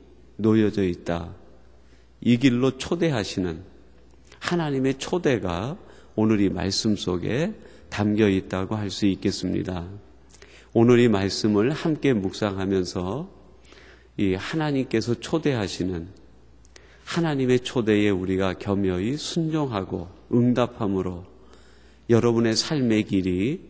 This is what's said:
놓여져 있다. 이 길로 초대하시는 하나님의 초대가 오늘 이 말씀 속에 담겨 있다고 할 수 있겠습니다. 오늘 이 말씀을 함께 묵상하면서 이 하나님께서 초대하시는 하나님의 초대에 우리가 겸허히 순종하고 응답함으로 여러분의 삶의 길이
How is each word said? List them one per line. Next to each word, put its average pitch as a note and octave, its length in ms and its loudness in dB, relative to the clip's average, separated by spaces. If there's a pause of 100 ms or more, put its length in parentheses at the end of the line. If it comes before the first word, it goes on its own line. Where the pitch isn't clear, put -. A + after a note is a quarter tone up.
(360)
놓여져 G#2+ 480 2
있다. F2 500 -4 (880)
이 A#2+ 160 4
길로 B2+ 400 2
초대하시는 G2+ 840 -4 (760)
하나님의 C3+ 580 -2
초대가 A#2+ 800 -2 (380)
오늘 A2 260 4
이 F#2+ 80 4
말씀 F#2+ 460 -2
속에 G2 580 -4 (360)
담겨 G#2 400 2
있다고 F#2+ 460 -2
할 G#2 140 -6
수 G2 160 -2
있겠습니다. F#2 840 -2 (840)
오늘 A#2+ 260 8
이 A#2+ 80 8
말씀을 G#2 640 2
함께 D3 420 0
묵상하면서 G2 1160 -2 (880)
이 F#2+ 160 2
하나님께서 B2 840 -2
초대하시는 F#2+ 880 -4 (960)
하나님의 C3+ 560 2
초대에 G#2 480 2
우리가 F#2 460 0
겸허히 G2 640 -2
순종하고 B2 920 -4 (240)
응답함으로 G#2 920 0 (840)
여러분의 A#2 460 4
삶의 A2+ 500 0
길이 F#2+ 640 -2